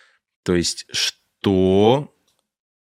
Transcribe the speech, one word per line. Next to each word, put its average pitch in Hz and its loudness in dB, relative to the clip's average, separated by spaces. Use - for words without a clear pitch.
То 90 -2
есть, - -4
что 101 0